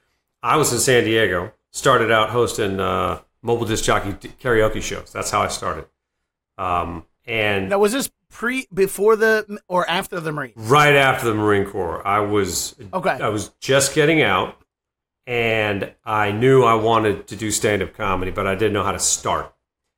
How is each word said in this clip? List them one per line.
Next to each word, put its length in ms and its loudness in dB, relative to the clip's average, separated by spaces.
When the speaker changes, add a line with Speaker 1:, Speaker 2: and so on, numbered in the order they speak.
Speaker 1:
I 140 2
was 160 0
in 60 -2
San 260 2
Diego, 480 0
started 400 2
out 200 2
hosting, 500 -2
uh, 380 -2
mobile 240 -2
disc 180 -2
jockey 300 0
d-, 160 -16
karaoke 380 0
shows. 320 -10
That's 180 -8
how 120 0
I 60 -2
started. 360 -8
Um, 480 -4
and 420 -2
Speaker 2:
Now, 100 0
was 140 2
this 180 -4
pre, 420 -6
before 440 2
the, 420 0
or 180 -2
after 320 -4
the 140 -6
Marine? 240 -8
Speaker 1:
Right 380 4
after 320 4
the 80 2
Marine 320 2
Corps. 400 -4
I 140 2
was, 540 -2
Speaker 2:
Okay. 160 -2
Speaker 1:
I 180 -4
was 200 -4
just 340 0
getting 280 4
out, 340 0
and 680 -2
I 280 0
knew 320 4
I 100 6
wanted 540 2
to 80 -12
do 140 -6
stand-up 440 -2
comedy, 360 -4
but 160 -4
I 80 0
didn't 180 0
know 100 0
how 100 -2
to 60 -8
start. 540 -4